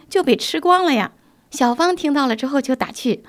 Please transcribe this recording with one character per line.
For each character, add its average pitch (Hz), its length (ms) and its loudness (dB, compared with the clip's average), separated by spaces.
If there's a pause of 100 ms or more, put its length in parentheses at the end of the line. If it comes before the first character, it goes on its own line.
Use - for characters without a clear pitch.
就 370 140 0
被 247 120 4
吃 - 240 -4
光 359 240 4
了 302 120 2
呀？” 202 160 -2 (380)
小 240 240 0
芳 349 220 0
听 302 180 -2
到 277 140 2
了 226 80 0
之 220 100 -6
后 277 160 0
就 262 140 -2
打 - 160 -6
趣 - 380 -4